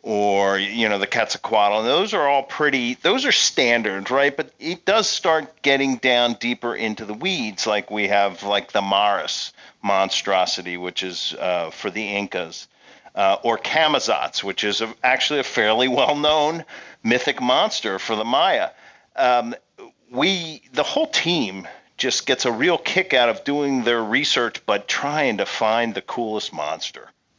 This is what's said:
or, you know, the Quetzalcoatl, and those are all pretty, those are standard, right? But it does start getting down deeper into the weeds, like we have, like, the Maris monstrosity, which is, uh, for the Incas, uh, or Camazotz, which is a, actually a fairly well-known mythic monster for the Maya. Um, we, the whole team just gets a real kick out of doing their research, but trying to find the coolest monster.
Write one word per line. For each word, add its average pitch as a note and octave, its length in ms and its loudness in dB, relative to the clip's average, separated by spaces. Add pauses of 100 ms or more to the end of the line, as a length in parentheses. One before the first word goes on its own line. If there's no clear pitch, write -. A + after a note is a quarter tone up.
or, G2+ 540 2
you G#2+ 320 0
know, G#2 120 2
the G2+ 60 2
Quetzalcoatl, G#2+ 720 2
and A2 80 0
those F#3+ 260 0
are D#3 140 2
all C#3 160 2
pretty, C3+ 580 0
those B3 240 2
are C4 60 2
standard, A2 760 2
right? C#3 280 2
But D3+ 240 -6
it E3+ 240 -8
does G#3 240 4
start - 540 0
getting C3+ 340 2
down A#2+ 380 2
deeper A#2+ 420 -4
into A2 280 -4
the G#2 100 -8
weeds, B2 520 -4
like G#2 240 0
we G#2 160 -2
have, G2+ 380 2
like, G2+ 260 0
the G#2+ 120 0
Maris G2 680 0 (300)
monstrosity, F#2+ 920 0
which F2+ 260 -6
is, F2+ 380 -6
uh, F2 300 -2
for - 200 -6
the G#2 160 -6
Incas, G2 600 -6 (480)
uh, G2 260 4
or A#2 160 0
Camazotz, C3 840 0
which G2 180 -4
is G#2 180 -2
a, A2 220 -6
actually C3 380 2
a C3 40 -2
fairly A2+ 440 2
well-known D3+ 760 2 (380)
mythic B2 380 0
monster B2 580 0
for - 160 -4
the G#2+ 100 -2
Maya. C3 460 2 (460)
Um, B2 380 2 (560)
we, D#3+ 520 -2 (100)
the C#3+ 120 0
whole D4+ 240 0
team G#2 580 -2 (300)
just - 300 -2
gets C3 180 0
a B2 80 2
real D3 260 2
kick - 360 -2
out B2 140 4
of A2+ 160 -2
doing C#3+ 400 0
their A#2 180 2
research, A#2+ 640 0
but G#2 200 0
trying C#3+ 520 -2
to G2 80 0
find A2+ 480 0
the G2+ 80 -8
coolest A2 500 -6
monster. D2+ 580 -8 (280)